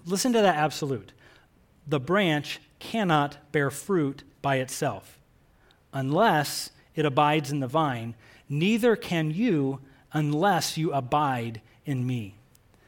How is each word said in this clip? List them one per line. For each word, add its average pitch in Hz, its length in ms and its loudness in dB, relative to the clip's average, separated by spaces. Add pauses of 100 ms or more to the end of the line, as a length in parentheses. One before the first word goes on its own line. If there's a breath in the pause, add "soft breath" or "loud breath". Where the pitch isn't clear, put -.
listen 196 280 0
to 226 100 4
that 175 140 4
absolute. 143 540 -2 (760 soft breath)
"The 147 120 0
branch 156 600 0 (180)
cannot 156 760 0
bear 143 200 0
fruit 143 500 -2 (220)
by 139 140 2
itself, 127 600 -6 (760 soft breath)
unless 151 800 0 (240 soft breath)
it 156 100 -2
abides 147 480 2
in 147 100 -4
the 131 60 -4
vine. 120 460 -2 (340 loud breath)
Neither 208 480 2
can 160 360 -2
you 156 480 0 (340 loud breath)
unless 156 640 0
you 160 160 -2
abide 127 680 -2 (220 soft breath)
in 127 220 -4
me." 117 300 -6 (520 soft breath)